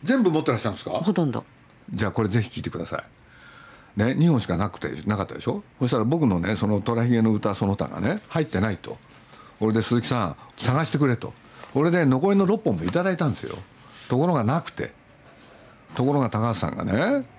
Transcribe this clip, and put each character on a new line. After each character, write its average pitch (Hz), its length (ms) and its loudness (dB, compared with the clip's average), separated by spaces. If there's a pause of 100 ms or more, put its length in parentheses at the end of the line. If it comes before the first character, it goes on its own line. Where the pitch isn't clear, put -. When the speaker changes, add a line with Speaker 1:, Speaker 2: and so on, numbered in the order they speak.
Speaker 1:
全 240 200 2
部 185 80 6
持 156 100 2
っ - 20 -6
て 139 80 2
ら 117 60 0
っ - 20 -2
し - 60 -8
ゃ 110 40 0
る 92 60 -6
ん - 0 -
で - 40 -14
す - 60 -14
か？ - 60 -6
Speaker 2:
ほ 170 220 0
と 170 120 2
ん 131 60 0
ど。 113 140 -6 (440)
Speaker 1:
じ 98 160 -2
ゃ 98 40 0
あ - 20 -6
こ 113 120 0
れ 104 60 2
ぜ 110 120 2
ひ - 80 -4
聞 - 100 -10
い - 20 -8
て - 80 -6
く - 80 -10
だ 82 80 -6
さ - 180 -8 (920)
い。 - 20 -2
ね、 120 160 2
二 156 120 4
本 143 140 4
し - 40 -6
か 87 120 -2
な 101 120 0
く - 120 -14
て、 78 80 -4 (160)
な 104 100 0
か 101 80 -2
っ - 20 -2
た - 100 -14
で - 60 -12
し - 60 -4
ょ？ 208 160 -4 (160)
そ 123 80 0
し 123 40 0
た 135 80 2
ら 110 40 2
僕 147 240 2
の 90 140 2
ね、 101 160 -2
そ 107 100 0
の 104 140 0
虎 117 240 0
ひ 123 60 2
げ 117 100 4
の 110 100 4
歌 104 240 0
そ 107 100 -2
の 98 120 0
他 73 100 -4
が 78 140 -8
ね、 156 260 -2
入 160 160 -2
っ - 20 0
て 120 140 -4
な 107 120 0
い 90 60 -6
と。 - 200 -12 (640)
俺 107 120 2
で、 110 100 2
「鈴 120 180 2
木 - 60 -6
さ 120 180 0
ん、 76 100 -6 (220)
探 139 260 0
し - 80 -4
て 151 60 -2
く 143 100 4
れ」 120 100 2
と。 - 160 -12 (400)
俺 156 180 4
で 170 140 2
残 135 260 4
り 196 60 4
の 196 80 4
六 220 180 0
本 165 120 0
も 160 80 -6
い 180 60 0
た 170 140 0
だ 190 80 0
い 180 60 0
た 160 100 0
ん 117 60 0
で - 60 -8
す - 40 -10
よ。 - 140 -8 (520)
と 123 80 2
こ 160 100 2
ろ 180 60 2
が 131 100 2
な 135 180 0
く - 120 -14
て。 - 260 -10 (960)
と 127 100 0
こ 143 80 2
ろ 143 60 2
が 120 100 0
高 113 200 0
橋 113 40 0
さ - 160 -4
ん - 80 -8
が 85 80 -6
ね 220 400 0 (140)